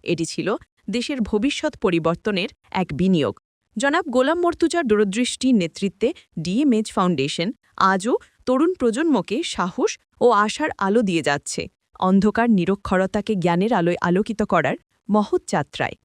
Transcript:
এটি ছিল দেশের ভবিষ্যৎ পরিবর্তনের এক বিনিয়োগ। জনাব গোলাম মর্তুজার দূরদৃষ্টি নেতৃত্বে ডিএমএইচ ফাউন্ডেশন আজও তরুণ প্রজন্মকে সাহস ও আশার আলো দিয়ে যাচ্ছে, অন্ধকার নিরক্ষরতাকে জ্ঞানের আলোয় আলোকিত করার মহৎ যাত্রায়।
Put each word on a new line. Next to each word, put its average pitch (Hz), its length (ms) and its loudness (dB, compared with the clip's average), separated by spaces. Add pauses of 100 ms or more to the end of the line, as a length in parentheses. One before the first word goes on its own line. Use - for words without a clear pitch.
এটি 165 220 -4
ছিল 170 320 -6 (340)
দেশের 247 300 -6
ভবিষ্যৎ 226 560 -2
পরিবর্তনের 175 720 -2 (220)
এক 185 240 -2
বিনিয়োগ। 160 460 0 (380)
জনাব 285 300 0
গোলাম 262 320 0
মর্তুজার 339 460 0
দূরদৃষ্টি 214 680 0
নেতৃত্বে 196 600 -2 (260)
ডিএমএইচ 214 540 0
ফাউন্ডেশন 175 600 0 (240)
আজও 196 400 2 (300)
তরুণ 294 280 2
প্রজন্মকে 247 680 0
সাহস 214 560 -4 (220)
ও 240 100 6
আশার 214 480 2
আলো 202 240 2
দিয়ে 170 200 0
যাচ্ছে, 147 460 -4 (320)
অন্ধকার 202 500 4
নিরক্ষরতাকে 196 840 0
জ্ঞানের 180 380 2
আলোয় 175 300 2
আলোকিত 196 400 0
করার 170 340 0 (340)
মহৎ 214 360 0
যাত্রায়। - 460 -4 (120)